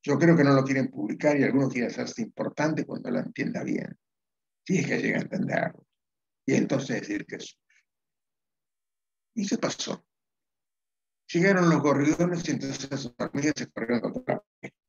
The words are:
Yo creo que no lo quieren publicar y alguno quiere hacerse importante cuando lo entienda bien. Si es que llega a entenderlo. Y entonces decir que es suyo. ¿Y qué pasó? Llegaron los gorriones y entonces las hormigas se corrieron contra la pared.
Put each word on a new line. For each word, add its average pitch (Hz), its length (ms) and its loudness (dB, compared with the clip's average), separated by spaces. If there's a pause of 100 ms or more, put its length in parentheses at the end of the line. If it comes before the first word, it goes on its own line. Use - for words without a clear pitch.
Yo 143 160 0
creo 165 200 6
que 147 80 6
no 139 80 6
lo 135 100 6
quieren 135 300 0
publicar 131 440 0
y 139 60 2
alguno 123 260 2
quiere 117 200 -2
hacerse 120 340 -8
importante 139 640 -4
cuando - 240 -8
lo 98 80 -2
entienda - 460 -6
bien. - 340 -4 (680)
Si 180 140 2
es - 80 0
que - 120 0
llega - 200 0
a - 40 -2
entenderlo. - 640 -4 (600)
Y 135 80 2
entonces 131 460 0
decir 104 260 -8
que - 80 -12
es - 120 -12
suyo. - 140 -20 (1700)
¿Y 202 140 -4
qué 247 120 -2
pasó? - 460 -6 (1300)
Llegaron 175 380 4
los 147 100 4
gorriones 147 680 2
y - 20 -2
entonces 135 400 -4
las 135 260 -8
hormigas 147 400 -2
se - 140 -8
corrieron 113 300 -2
contra 107 340 -4
la - 60 -6
pared. - 340 -18 (140)